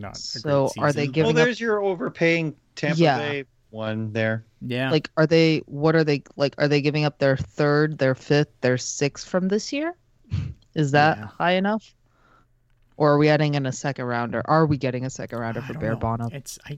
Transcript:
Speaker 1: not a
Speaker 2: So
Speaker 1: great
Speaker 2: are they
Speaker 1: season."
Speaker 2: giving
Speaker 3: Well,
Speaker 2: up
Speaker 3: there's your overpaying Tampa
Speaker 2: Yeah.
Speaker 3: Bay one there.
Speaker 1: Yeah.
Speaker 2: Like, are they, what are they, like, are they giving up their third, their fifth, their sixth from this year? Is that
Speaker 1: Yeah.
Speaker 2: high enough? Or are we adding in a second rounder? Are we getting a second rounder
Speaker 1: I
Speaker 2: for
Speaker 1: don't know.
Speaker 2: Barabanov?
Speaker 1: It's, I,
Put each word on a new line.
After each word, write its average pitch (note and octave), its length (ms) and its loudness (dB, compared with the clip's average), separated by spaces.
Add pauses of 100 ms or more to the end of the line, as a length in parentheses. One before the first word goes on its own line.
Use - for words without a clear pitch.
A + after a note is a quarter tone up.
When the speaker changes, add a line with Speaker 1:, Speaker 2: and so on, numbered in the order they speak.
Speaker 1:
not G2+ 160 -12
a - 40 -16
Speaker 2:
So C#3 540 -2
Speaker 1:
great - 80 -4
Speaker 2:
are D3 100 2
they D3 100 -2
Speaker 1:
season." C3+ 100 -4
Speaker 2:
giving D#3 220 2
Speaker 3:
Well, D#3 80 4
Speaker 2:
up - 20 6
Speaker 3:
there's B3 160 -2
your A3 200 0
overpaying E3+ 760 -2 (180)
Tampa D3+ 260 -2
Speaker 2:
Yeah. C#3+ 180 4
Speaker 3:
Bay C#3+ 260 -6 (260)
one A2 420 -6
there. A2 300 -2 (200)
Speaker 1:
Yeah. B2 280 -4
Speaker 2:
Like, D#3 260 0
are D#3+ 120 4
they, D#3+ 380 4
what D3+ 280 0
are D#3+ 80 4
they, D3 220 0 (100)
like, C#3+ 240 0
are D3 80 2
they D3 140 4
giving D3 240 0
up D3 160 -2
their C3+ 160 4
third, D3 600 0
their C3 180 2
fifth, D3 320 2 (140)
their B2+ 160 2
sixth - 500 -6
from F#3 180 0
this G#3 260 -2
year? D4+ 220 -4 (800)
Is D3 180 0
that D3 260 4
Speaker 1:
Yeah. G#2+ 80 -12
Speaker 2:
high E3+ 260 -2
enough? G3+ 420 -2 (1040)
Or D3 160 4
are D3 60 4
we D3+ 100 6
adding D3+ 260 2
in C#3+ 100 0
a C3 60 -2
second C3 360 -6
rounder? A#2+ 400 -4
Are D#3+ 200 4
we D3 100 0
getting B2+ 280 -4
a C3 60 -6
second - 280 -10
rounder A#2 220 -6
Speaker 1:
I C3 80 -12
Speaker 2:
for A#2 60 -10
Speaker 1:
don't - 100 -8
know. A2+ 120 -2
Speaker 2:
Barabanov? A#2 380 -4
Speaker 1:
It's, - 320 -14
I, D3 100 -12